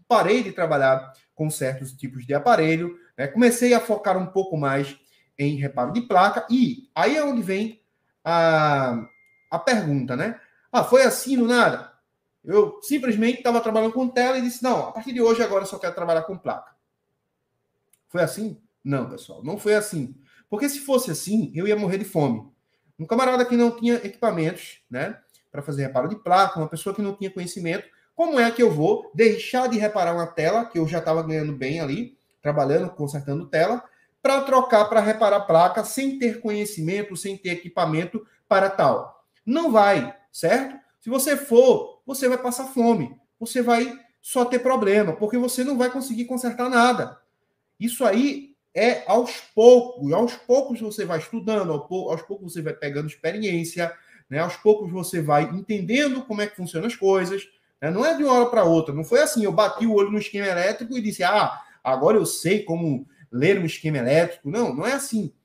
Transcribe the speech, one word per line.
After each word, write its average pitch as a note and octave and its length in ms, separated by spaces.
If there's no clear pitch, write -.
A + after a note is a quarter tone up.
parei G#3+ 360
de F#3+ 80
trabalhar C#3 640
com D3+ 140
certos C3+ 440
tipos B2 320
de C#3 80
aparelho, E3 640
né? C3+ 100
Comecei A#3+ 460
a A3+ 60
focar G#3 380
um F#3 100
pouco F#3+ 300
mais C#3 400
em C#3+ 180
reparo C#3 380
de A#3 80
placa, G3 480
e A3+ 460
aí G#3+ 200
é D4+ 80
onde B3+ 200
vem G3 360
a, D3+ 840
a - 80
pergunta, C#3+ 560
né? G3+ 240
"Ah, A3 120
foi C4 200
assim, B3+ 340
do A#3+ 80
nada?" A3+ 460
Eu G#3 380
simplesmente B3 600
tava A#3 180
trabalhando A3 320
com B3+ 140
tela B3 300
e B3+ 40
disse, A#3+ 220
"Não, G3 240
a - 40
partir A#3+ 220
de B3 80
hoje A#3 220
agora G3 200
eu F#3+ 40
só G3 100
quero F3 160
trabalhar E3 300
com F#3 140
placa." - 380
Foi F3 160
assim? G3+ 360
Não, C#3 260
pessoal, - 340
não E3 140
foi G#3 180
assim. E3+ 400
Porque A3+ 200
se C#4 100
fosse B3 320
assim, F#3+ 420
eu F3 140
ia G#3 80
morrer G3 220
de G#3 80
fome. B2+ 440
Um D#3+ 80
camarada B3 400
que A#3+ 120
não A#3 120
tinha A#3 260
equipamentos, F#3 840
né, D3 300
pra C#3+ 100
fazer C#3 220
reparo C3 240
de G#3 80
placa, F#3+ 420
uma D#3 120
pessoa G3 260
que G#3 60
não G3 120
tinha G3 160
conhecimento, F3+ 560
como D#4+ 240
é A#3 100
que A#3+ 140
eu G#3 80
vou D#3+ 420
deixar A3+ 540
de A3+ 100
reparar G#3 360
uma E3+ 120
tela, F3+ 400
que F3 140
eu D#3+ 80
já E3 140
tava E3 200
ganhando D#3 320
bem C3+ 260
ali, D#3+ 380
trabalhando, D3+ 480
consertando C#3+ 560
tela, F#3+ 380
pra C4+ 200
trocar B3+ 440
pra G#3+ 160
reparar G#3 400
placa F3+ 420
sem C4+ 340
ter A#3 220
conhecimento, G#3 760
sem G3 220
ter F3+ 120
equipamento F3 760
para G3 220
tal? - 540
Não D4+ 260
vai, G3+ 440
certo? B3 460
Se - 100
você C4+ 280
for, A#3 680
você C4+ 220
vai B3 100
passar B3+ 300
fome, A3+ 480
você A#3+ 220
vai A#3+ 320
só B3 240
ter B3 140
problema, G#3+ 540
porque G#3+ 240
você B3 260
não C#4 140
vai B3 140
conseguir B3 340
consertar B3 440
nada. A#3+ 500
Isso A#3 240
aí B3 520
é A3+ 340
aos A#3 320
poucos, A#3 560
aos A3+ 220
poucos B3+ 480
você G#3 240
vai E3+ 140
estudando, G3+ 520
ao D3 160
pou-, F#3 240
aos D#3+ 120
poucos G3 300
você E3+ 80
vai D3+ 120
pegando D3 340
experiência, E3+ 840
né? C#3 100
Aos E3+ 180
poucos G#3+ 340
você F3 300
vai D3 220
entendendo A3 800
como G#3 180
é G#3 60
que - 80
funcionam F3 320
as A#3 80
coisas, F#3+ 520
né? D3 80
Não G3+ 160
é E4 100
de C#4+ 80
uma C4 100
hora A#3+ 160
pra A3 140
outra, D#3+ 300
não D#3 100
foi A#3+ 180
assim, C#4+ 220
eu F#3+ 80
bati G#3 340
o A3 80
olho G3+ 180
no G#3+ 60
esquema G3+ 300
elétrico G3+ 500
e A#3+ 40
disse, G3+ 220
"Ah, F#3 380
agora C3+ 340
eu F3 80
sei G#3 380
como E3 440
ler E3+ 280
um E3+ 60
esquema D#3 320
elétrico." C#3+ 520
Não, F#3+ 240
não D3+ 120
é B3+ 80
assim. A3+ 400